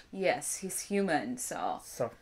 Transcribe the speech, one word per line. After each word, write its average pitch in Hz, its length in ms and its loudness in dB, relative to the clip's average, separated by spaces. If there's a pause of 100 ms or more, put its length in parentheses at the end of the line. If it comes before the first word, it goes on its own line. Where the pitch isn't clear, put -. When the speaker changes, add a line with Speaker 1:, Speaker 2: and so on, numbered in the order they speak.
(120)
Speaker 1:
Yes, 180 460 2
he's 190 240 -4
human, 196 560 2
so. - 460 -2
Speaker 2:
So - 280 -2 (100)